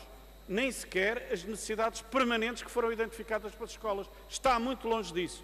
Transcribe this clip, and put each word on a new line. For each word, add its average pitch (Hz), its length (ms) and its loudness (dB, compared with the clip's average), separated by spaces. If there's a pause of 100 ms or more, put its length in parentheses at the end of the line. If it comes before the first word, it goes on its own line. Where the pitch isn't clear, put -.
(460)
nem 233 280 2
sequer 208 580 0
as 190 140 0
necessidades 220 560 -2
permanentes 240 600 2
que - 80 -10
foram 226 220 2
identificadas 214 640 -2
pelas 226 160 -8
escolas. 196 380 -2 (200)
Está 254 300 6
muito 233 300 0
longe 214 240 2
disso. 170 300 -2